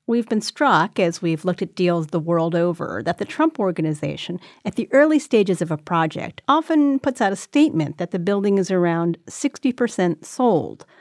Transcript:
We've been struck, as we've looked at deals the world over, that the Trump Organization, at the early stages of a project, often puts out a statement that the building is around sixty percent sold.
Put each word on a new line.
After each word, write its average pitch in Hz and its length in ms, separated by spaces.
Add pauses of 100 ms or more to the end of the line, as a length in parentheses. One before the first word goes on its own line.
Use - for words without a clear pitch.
We've 233 240
been 214 120
struck, 214 580
as 170 200
we've 165 260
looked 180 180
at - 100
deals 170 340
the 165 120
world 165 340
over, 170 520
that 175 120
the - 80
Trump 311 320
Organization, 160 840 (240)
at 208 120
the 226 160
early 302 260
stages 202 460
of 165 80
a 151 60
project, 160 720
often 294 520
puts 262 220
out 196 120
a - 20
statement 190 640
that 175 140
the 190 80
building 202 400
is 185 100
around 170 480 (100)
sixty - 440
percent 202 540
sold. 202 600 (160)